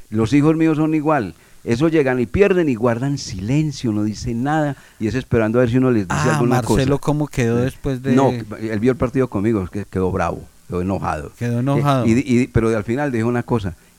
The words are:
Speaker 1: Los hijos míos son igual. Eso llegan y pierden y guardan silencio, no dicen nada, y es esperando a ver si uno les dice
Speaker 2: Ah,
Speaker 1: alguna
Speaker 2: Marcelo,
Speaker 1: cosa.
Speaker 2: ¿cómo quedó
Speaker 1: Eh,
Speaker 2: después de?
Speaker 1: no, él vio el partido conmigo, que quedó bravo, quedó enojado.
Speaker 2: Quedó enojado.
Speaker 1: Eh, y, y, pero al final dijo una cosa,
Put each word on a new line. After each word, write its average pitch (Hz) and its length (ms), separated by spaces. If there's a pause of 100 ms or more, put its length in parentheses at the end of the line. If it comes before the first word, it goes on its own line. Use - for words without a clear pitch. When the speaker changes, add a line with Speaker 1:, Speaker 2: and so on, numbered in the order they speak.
(100)
Speaker 1:
Los 113 220
hijos 147 240
míos 160 220
son 156 160
igual. 143 400 (300)
Eso 117 240
llegan 135 300
y 123 60
pierden 180 460
y 117 60
guardan 120 420
silencio, 123 760
no 104 120
dicen 117 380
nada, 147 340 (240)
y 113 80
es 101 60
esperando 117 440
a 127 40
ver 117 80
si 123 60
uno 127 140
les 104 180
dice 98 160
Speaker 2:
Ah, 123 100
Speaker 1:
alguna 120 280
Speaker 2:
Marcelo, 131 360
Speaker 1:
cosa. - 60
Speaker 2:
¿cómo 147 220
quedó 120 320
Speaker 1:
Eh, 123 60
Speaker 2:
después 131 380
de? 127 120
Speaker 1:
no, 135 160
él 110 480
vio 123 140
el 120 40
partido 127 320
conmigo, 104 380
que 101 180
quedó 92 280
bravo, 85 320 (240)
quedó 90 120
enojado. 85 560
Speaker 2:
Quedó 120 220
enojado. 139 480
Speaker 1:
Eh, 117 180
y, 120 180
y, 107 40
pero 113 280
al 107 100
final 139 280
dijo 113 160
una 123 140
cosa, 101 320 (240)